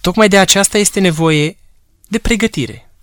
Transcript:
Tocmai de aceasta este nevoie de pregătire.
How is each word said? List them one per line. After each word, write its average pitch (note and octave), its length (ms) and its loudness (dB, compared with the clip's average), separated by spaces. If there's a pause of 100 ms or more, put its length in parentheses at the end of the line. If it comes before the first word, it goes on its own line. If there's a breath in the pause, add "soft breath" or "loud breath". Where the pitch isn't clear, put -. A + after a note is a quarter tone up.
Tocmai G#3 280 2
de G3 100 4
aceasta G3 400 0
este G3+ 220 -2
nevoie D#3+ 560 0 (520)
de A3+ 100 -4
pregătire. G3+ 720 -4 (120)